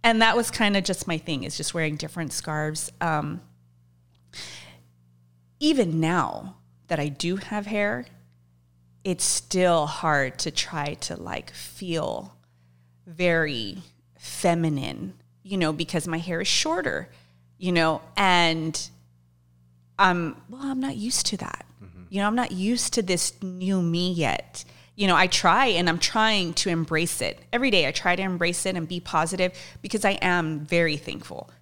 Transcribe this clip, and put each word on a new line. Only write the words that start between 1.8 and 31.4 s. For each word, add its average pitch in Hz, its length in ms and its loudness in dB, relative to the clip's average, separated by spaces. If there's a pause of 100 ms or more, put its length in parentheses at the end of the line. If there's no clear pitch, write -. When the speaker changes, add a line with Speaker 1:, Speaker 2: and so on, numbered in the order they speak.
Speaker 1:
different 156 360 -6
scarves. 151 600 -4 (100)
Um, 160 400 -2 (2250)
even 220 400 4
now, 165 560 0 (340)
that 160 100 0
I 147 80 -2
do 170 300 -4
have 208 280 -6
hair, 214 400 -2 (1000)
it's 185 200 -2
still 175 640 2
hard 143 520 0
to 156 120 -4
try 147 440 -4
to, - 200 -8
like, - 380 -10
feel - 800 -6 (720)
very 156 680 0 (400)
feminine, 165 960 -2 (280)
you 196 160 -6
know, 160 140 2
because 156 360 -2
my 165 100 -2
hair 170 240 -4
is 196 60 -2
shorter, - 640 0 (480)
you 185 140 -2
know, 160 300 2 (160)
and 170 720 2 (1080)
I'm, 175 380 2 (140)
well, 262 140 -14
I'm 269 180 -4
not 269 160 -4
used 214 300 -2
to 196 100 -2
that. - 280 -10 (180)
Speaker 2:
Mm-hmm. 185 260 -20
Speaker 1:
You 196 120 -2
know, 202 60 2
I'm 220 80 2
not 247 160 0
used 202 440 0
to 226 60 2
this 180 400 0
new 185 400 0
me 175 300 2
yet. 151 540 -2 (300)
You 202 120 2
know, 175 80 6
I 185 120 6
try 202 400 4
and 180 200 2
I'm 170 120 2
trying 208 560 2
to - 140 0
embrace 165 520 0
it. - 180 -4 (140)
Every 247 180 2
day 170 160 6
I 143 40 0
try 180 260 0
to 185 40 -4
embrace 175 440 0
it 185 100 0
and 170 120 -2
be 180 120 -6
positive 175 540 0 (280)
because 202 220 -4
I 202 80 4 (100)
am 160 440 0
very 165 320 2
thankful - 520 -12 (120)